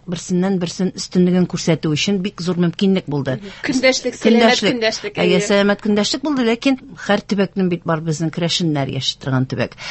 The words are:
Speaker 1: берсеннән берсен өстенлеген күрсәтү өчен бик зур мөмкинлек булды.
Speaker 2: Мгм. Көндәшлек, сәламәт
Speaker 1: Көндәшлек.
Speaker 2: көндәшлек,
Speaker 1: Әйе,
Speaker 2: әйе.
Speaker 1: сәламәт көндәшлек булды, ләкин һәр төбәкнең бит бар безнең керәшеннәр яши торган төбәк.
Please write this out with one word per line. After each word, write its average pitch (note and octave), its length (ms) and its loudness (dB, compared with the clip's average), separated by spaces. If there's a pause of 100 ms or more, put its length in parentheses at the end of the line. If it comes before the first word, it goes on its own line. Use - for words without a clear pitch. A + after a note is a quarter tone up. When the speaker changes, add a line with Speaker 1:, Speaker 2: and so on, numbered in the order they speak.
Speaker 1:
берсеннән F3+ 520 -2
берсен F3+ 360 -2
өстенлеген F3+ 520 2
күрсәтү E3 480 -2
өчен G3+ 260 0
бик F#3+ 200 -6
зур E3+ 160 -2
мөмкинлек F#3 500 2
булды. C3+ 320 -4
Speaker 2:
Мгм. G3 160 -16 (100)
Көндәшлек, B3+ 500 0
сәламәт A#3 360 4
Speaker 1:
Көндәшлек. A#3+ 240 2
Speaker 2:
көндәшлек, A3 420 -4
Speaker 1:
Әйе, F3 200 2
Speaker 2:
әйе. - 100 0
Speaker 1:
сәламәт G3+ 340 2
көндәшлек G#3 400 0
булды, C#4 240 0
ләкин A#3 320 2 (300)
һәр G3+ 140 2 (100)
төбәкнең F#3+ 380 0
бит E3+ 160 -2
бар D#3+ 160 0
безнең D#3+ 300 -2
керәшеннәр D#3 640 -2
яши - 240 -4
торган C3 280 0
төбәк. A#2+ 260 -4 (200)